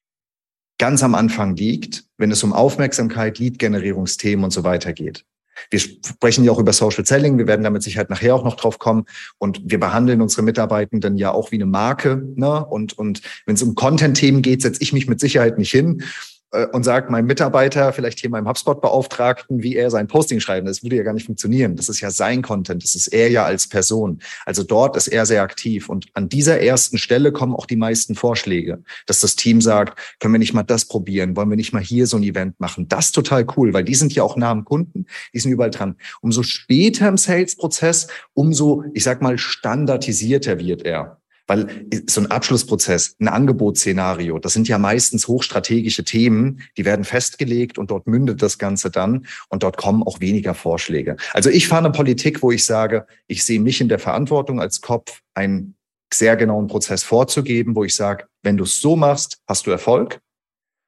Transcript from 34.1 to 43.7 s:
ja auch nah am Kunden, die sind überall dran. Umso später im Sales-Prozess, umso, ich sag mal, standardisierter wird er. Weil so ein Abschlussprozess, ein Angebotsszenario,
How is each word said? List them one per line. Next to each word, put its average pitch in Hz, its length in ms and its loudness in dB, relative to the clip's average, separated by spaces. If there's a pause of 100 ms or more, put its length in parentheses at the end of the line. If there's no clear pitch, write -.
ja 127 100 2
auch - 140 -2
nah 120 140 0
am 107 120 -2
Kunden, 175 440 -4 (260)
die 120 60 -6
sind 131 120 0
überall 117 200 0
dran. 98 240 -6 (260)
Umso 117 220 0
später 202 640 2
im 190 100 2
Sales-Prozess, 170 880 0 (260)
umso, 147 500 2 (100)
ich 127 100 -4
sag 127 180 0
mal, 127 160 0
standardisierter 127 1200 -2
wird 87 240 -4
er. 82 360 -6 (260)
Weil 104 420 -2 (200)
so - 140 0
ein 101 100 0
Abschlussprozess, 107 880 0
ein 107 80 2
Angebotsszenario, 95 1120 0